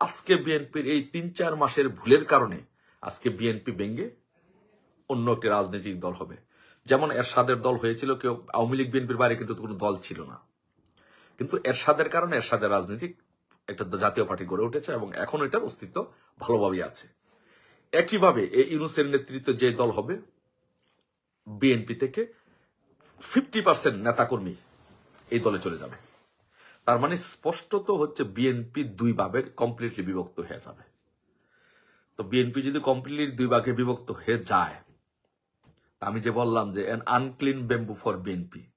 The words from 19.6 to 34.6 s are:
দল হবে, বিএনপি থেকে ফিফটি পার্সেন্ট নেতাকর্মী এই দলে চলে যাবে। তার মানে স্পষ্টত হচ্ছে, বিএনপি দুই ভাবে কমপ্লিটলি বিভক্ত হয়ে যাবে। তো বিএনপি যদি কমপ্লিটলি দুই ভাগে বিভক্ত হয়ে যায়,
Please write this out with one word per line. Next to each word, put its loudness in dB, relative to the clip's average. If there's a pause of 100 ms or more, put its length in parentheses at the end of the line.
দল 2
হবে, -4 (1300)
বিএনপি 2
থেকে -4 (760)
ফিফটি -2
পার্সেন্ট 2
নেতাকর্মী 0 (760)
এই 2
দলে 2
চলে -6
যাবে। -14 (880)
তার 4
মানে 0
স্পষ্টত -2
হচ্ছে, 0
বিএনপি -2
দুই 0
ভাবে 0
কমপ্লিটলি -4
বিভক্ত -6
হয়ে -10
যাবে। -20 (1300)
তো -8
বিএনপি 0
যদি -2
কমপ্লিটলি -2
দুই 0
ভাগে 2
বিভক্ত -2
হয়ে -2
যায়, 0 (1300)